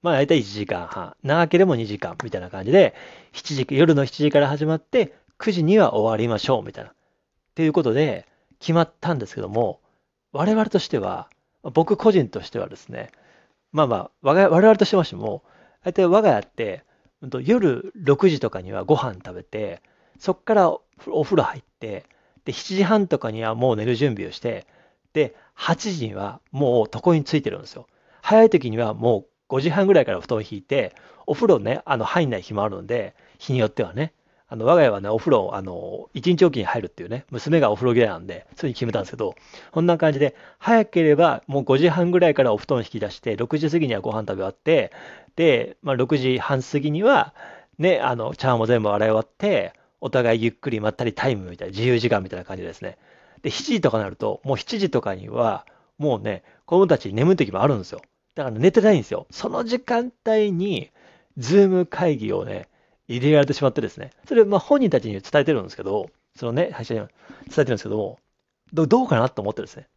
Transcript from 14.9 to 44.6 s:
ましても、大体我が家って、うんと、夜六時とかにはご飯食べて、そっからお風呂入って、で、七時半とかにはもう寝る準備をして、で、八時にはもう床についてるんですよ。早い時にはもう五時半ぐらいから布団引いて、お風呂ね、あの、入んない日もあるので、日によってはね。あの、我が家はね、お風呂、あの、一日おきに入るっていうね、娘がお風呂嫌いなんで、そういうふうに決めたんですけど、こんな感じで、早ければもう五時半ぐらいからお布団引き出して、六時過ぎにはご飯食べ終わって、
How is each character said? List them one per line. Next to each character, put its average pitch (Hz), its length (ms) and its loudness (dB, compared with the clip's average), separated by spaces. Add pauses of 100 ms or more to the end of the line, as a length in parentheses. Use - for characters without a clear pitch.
ま 180 80 4
し - 60 -4
て - 60 -14
も、 104 280 -8 (400)
大 180 80 -4
体 190 140 2
我 185 160 4
が 190 120 4
家 104 60 2
っ - 40 -8
て、 104 400 -8 (380)
う 139 60 -14
ん - 40 -12
と、 127 100 -6
夜 156 540 0
六 175 340 4
時 147 100 0
と 117 120 -4
か 92 100 -10
に 92 100 -12
は 95 120 -6
ご 151 120 2
飯 127 200 -6
食 90 180 -18
べ 90 100 -14
て、 101 380 -10 (380)
そ 190 140 -2
っ - 100 -8
か 226 100 0
ら 190 160 6 (380)
お 151 160 0
風 170 140 0
呂 139 60 4
入 - 160 -6
っ - 40 -20 (160)
て、 107 260 -12 (400)
で、 151 80 -8
七 - 220 -8
時 196 80 2
半 202 240 2
と 143 100 0
か 117 140 -6
に 110 100 -8
は 113 140 -4
も 123 180 2
う - 20 2
寝 107 100 -4
る 120 100 0
準 127 180 0
備 92 160 -8
を - 20 -14
し - 80 -18
て、 110 280 -8 (460)
で、 151 200 0 (200)
八 175 420 -4
時 120 140 -6
に 98 40 -12
は 98 280 -10 (100)
も 123 320 2
う 107 100 -4
床 165 220 2
に 147 80 0
つ - 120 -4
い 143 60 2
て - 80 -4
る 95 80 -8
ん 98 40 -14
で - 60 -20
す - 60 -20
よ。 - 140 -20 (340)
早 220 220 6
い 220 60 6
時 135 200 2
に 110 80 -4
は 113 160 -2
も 113 260 0
う - 60 -14 (220)
五 131 140 -2
時 160 80 0
半 190 180 2
ぐ 202 60 6
ら 160 80 8
い 120 40 2
か 113 60 -4
ら 92 100 -4
布 - 60 -18
団 113 120 -2 (100)
引 104 100 -12
い - 20 -16
て、 135 340 -4 (320)
お 226 60 -2
風 233 140 0
呂 156 120 6
ね、 110 260 -4
あ 131 120 -2
の、 110 80 -2
入 170 200 0
ん 131 40 -2
な 110 80 -4
い 92 40 -8
日 - 120 -14
も 101 100 0
あ 107 60 0
る 95 60 -8
の 92 100 -14
で、 107 300 -6 (220)
日 - 160 -6
に 127 60 0
よ 107 80 2
っ - 20 -2
て - 140 -4
は 90 100 -8
ね。 143 200 -6 (340)
あ - 80 -14
の、 110 100 -4
我 156 100 6
が 165 80 6
家 127 60 4
は 101 120 -4
ね、 101 80 -6
お 113 80 0
風 147 140 0
呂、 101 240 2
あ 95 60 -8
の、 92 520 -12
一 123 140 -4
日 180 160 4
お 165 80 4
き 127 60 -6
に 101 80 -4
入 - 180 -4
る - 40 -10
っ - 20 -12
て - 120 -20
い 87 60 -12
う - 20 -16
ね、 123 220 -10
娘 147 280 0
が 123 120 4
お 104 40 0
風 123 120 -2
呂 120 80 2
嫌 120 100 6
い - 20 -2
な 85 120 -6
ん 87 80 -16
で、 82 240 -14
そ - 0 -
う - 0 -
い - 40 -20
う - 40 -
ふ - 40 -8
う 156 40 -4
に 123 80 -6
決 127 100 -6
め 113 60 -4
た 110 80 -4
ん - 40 -4
で - 40 -8
す - 40 -16
け - 60 -14
ど、 104 180 -6 (360)
こ 160 100 -2
ん 175 60 2
な 170 100 2
感 156 160 2
じ 139 60 -4
で、 139 160 0 (240)
早 220 260 2
け 175 160 0
れ 151 140 6
ば 151 320 2
も 139 140 -2
う - 20 -6
五 135 160 2
時 170 100 4
半 175 220 0
ぐ 180 80 4
ら 170 100 6
い 143 60 2
か 139 80 2
ら 127 100 2
お 170 40 0
布 - 100 -10
団 135 120 0
引 110 60 -6
き - 140 -12
出 101 100 -6
し - 100 -16
て、 110 160 -6
六 117 220 -4
時 147 140 -2
過 170 80 0
ぎ 151 80 0
に 117 80 -2
は 95 60 -6
ご 113 100 -6
飯 110 100 -4
食 101 60 -10
べ 104 80 -4
終 95 80 -8
わ 95 60 -4
っ - 40 -12
て、 156 380 0 (440)